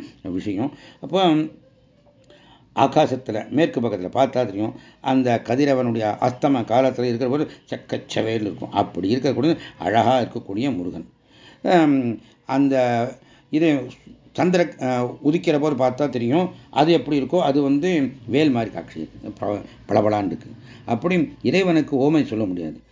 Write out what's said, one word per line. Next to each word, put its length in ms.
விஷயம். 420
அப்போ 200
ஆகாசத்துல 680
மேற்கு 320
பக்கத்துல 320
பார்த்தா 320
தெரியும், 300
அந்த 280
கதிரவனுடைய 600
அஸ்தம 440
காலத்துல 460
இருக்கிற 200
போது 160
செக்கச்சவேல் 760
இருக்கும். 320
அப்படி 360
இருக்கக்கூடிய 460
அழகா 420
இருக்கக்கூடிய 560
முருகன். 300
ஹம், 560
அந்த 300
இது 160
சந்திர-, 460
அஹ், 300
உதிக்கிற 340
போது 180
பார்த்தா 320
தெரியும், 380
அது 220
எப்படி 280
இருக்கோ 200
அது 220
வந்து 260
வேல் 240
மாதிரி 200
காட்சி 280
இருக்கு, 400
ப-, 240
பளபளான்னு 400
இருக்கு. 240
அப்படி 320
இறைவனுக்கு 540
ஓமை 280
சொல்ல 200
முடியாது, 340